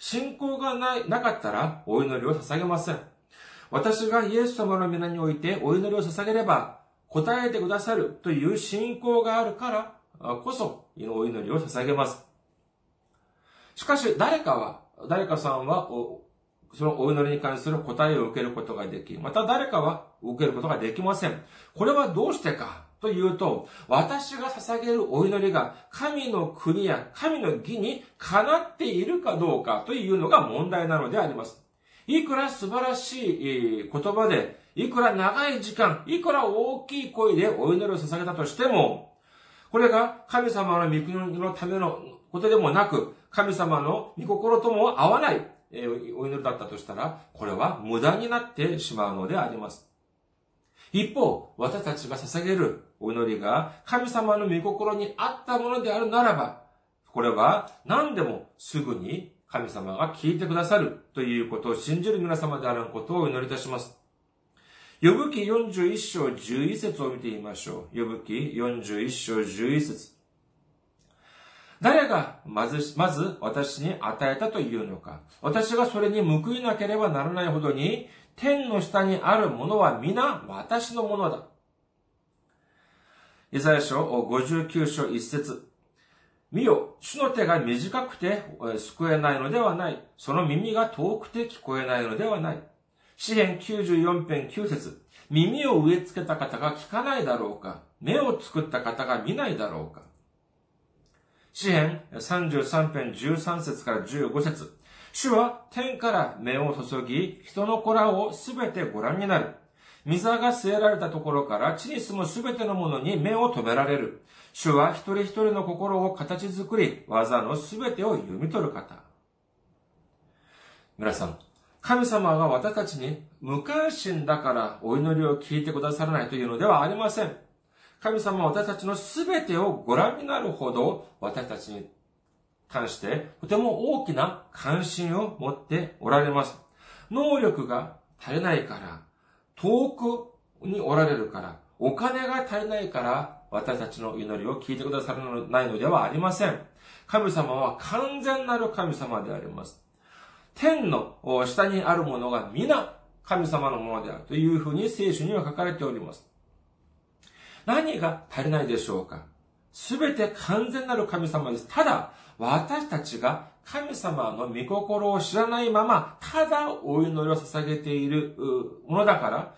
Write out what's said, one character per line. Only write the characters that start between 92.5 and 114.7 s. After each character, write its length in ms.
い。 80
詩 180
編 260
九 240
十 160
四 260
編 240
九 160
節。 340
耳 360
を 140
植 160
え 40
付 220
け 40
た 100
方 220
が 180
聞 120
か 160
な 140
い 60
だ 120
ろ 240
う 20
か。 200
目 180
を 220
作 220
っ 20
た 180
方 220
が 180
見 140
な 100
い 100
だ 120
ろ 240
う 20
か。 80
詩 180
編 320
三 320
十 140
三 280
編 200
十 240
三 260
節 220
か 80
ら 100
十 240
五 160
節。 340
主 180
は 400
天 260
か 140
ら 300
目 180
を 160
注 320
ぎ、 380
人 220
の 120
子 160
ら 160
を 220
す 200
べ 180
て 120
ご 180
覧 200
に 80
な 100
る。 160
御 120
座 220
が 100
据 280
え 40
ら 100
れ 80
た 100
と 120
こ 100
ろ 160
か 120
ら 160
地 120
に 140
住 180
む 80
す 160
べ 120
て 100
の 100
も 140
の 100
に 180
目 200
を 140
留 120
め 140
ら 80
れ 120
る。 260
主 180